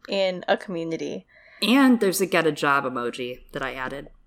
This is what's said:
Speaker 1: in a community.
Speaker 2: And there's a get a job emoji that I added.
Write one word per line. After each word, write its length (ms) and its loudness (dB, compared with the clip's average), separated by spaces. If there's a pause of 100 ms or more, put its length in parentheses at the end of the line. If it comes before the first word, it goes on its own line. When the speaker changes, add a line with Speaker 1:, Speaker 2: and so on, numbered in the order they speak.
Speaker 1:
in 400 -2
a 80 4
community. 720 -8 (340)
Speaker 2:
And 400 6
there's 220 2
a 40 2
get 200 2
a 60 4
job 320 2
emoji 560 -6 (120)
that 100 -8
I 120 -6
added. 340 -10 (180)